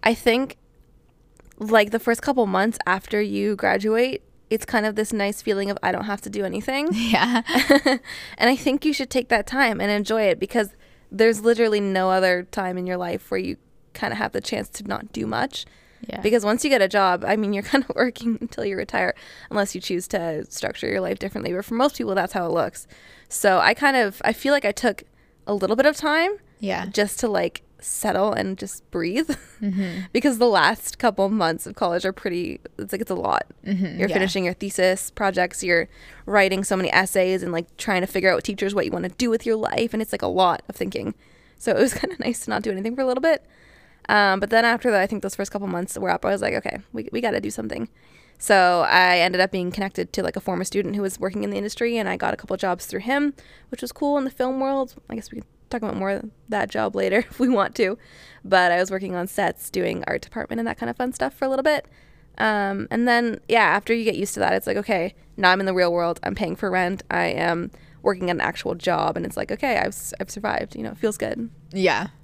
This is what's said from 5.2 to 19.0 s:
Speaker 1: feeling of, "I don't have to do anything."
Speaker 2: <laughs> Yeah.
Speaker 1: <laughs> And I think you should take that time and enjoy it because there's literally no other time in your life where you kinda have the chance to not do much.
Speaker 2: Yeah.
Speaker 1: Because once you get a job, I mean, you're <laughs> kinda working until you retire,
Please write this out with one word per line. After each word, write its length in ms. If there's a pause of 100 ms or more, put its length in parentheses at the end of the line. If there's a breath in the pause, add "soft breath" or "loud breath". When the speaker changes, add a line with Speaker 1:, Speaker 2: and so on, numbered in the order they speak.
Speaker 1:
feeling 280
of, 120
"I 100
don't 140
have 160
to 80
do 160
anything." 440
Speaker 2:
<laughs> 20
Yeah. 560
Speaker 1:
<laughs> 500 (400 loud breath)
And 120
I 60
think 300
you 80
should 160
take 200
that 180
time 320
and 120
enjoy 320
it 160
because 300 (420 soft breath)
there's 300
literally 380
no 320
other 400
time 260
in 100
your 100
life 340
where 80
you 180 (360)
kinda 220
have 160
the 100
chance 280
to 140
not 300
do 140
much. 380 (420 soft breath)
Speaker 2:
Yeah. 140
Speaker 1:
Because 220
once 200
you 60
get 120
a 60
job, 380
I 100
mean, 180
you're 100
<laughs> 100
kinda 220
working 460
until 240
you 100
retire, 380 (360 loud breath)